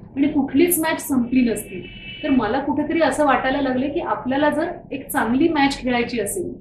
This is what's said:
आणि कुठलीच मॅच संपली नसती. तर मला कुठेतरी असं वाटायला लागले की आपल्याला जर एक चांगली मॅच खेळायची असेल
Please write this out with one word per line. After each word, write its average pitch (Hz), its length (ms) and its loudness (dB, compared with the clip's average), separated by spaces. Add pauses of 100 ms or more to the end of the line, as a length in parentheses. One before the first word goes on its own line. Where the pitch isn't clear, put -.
(160)
आणि 277 120 2
कुठलीच 311 520 2
मॅच 320 280 -2
संपली 247 440 2
नसती. - 380 -8 (340)
तर 302 60 -2
मला 240 300 2
कुठेतरी 302 420 0
असं 294 240 2
वाटायला 262 360 2
लागले 262 280 0
की 320 100 -4
आपल्याला 269 500 0
जर 302 180 -2 (240)
एक - 180 -10
चांगली 262 380 2
मॅच 277 340 2
खेळायची 240 380 -2
असेल - 420 -4